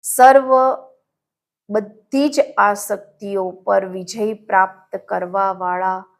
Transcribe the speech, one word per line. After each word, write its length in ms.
સર્વ 500
બધી 600
જ 100
આસક્તિઓ 920
પર 340
વિજય 480
પ્રાપ્ત 640
કરવાવાળા 1080